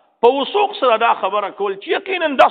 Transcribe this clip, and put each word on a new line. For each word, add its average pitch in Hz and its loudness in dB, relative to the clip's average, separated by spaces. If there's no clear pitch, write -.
په 233 6
وثوق 381 0
سره 240 2
دا 226 2
خبره 196 -4
کول 196 -6
چې - -16
یقیناً 359 -4
دا 269 6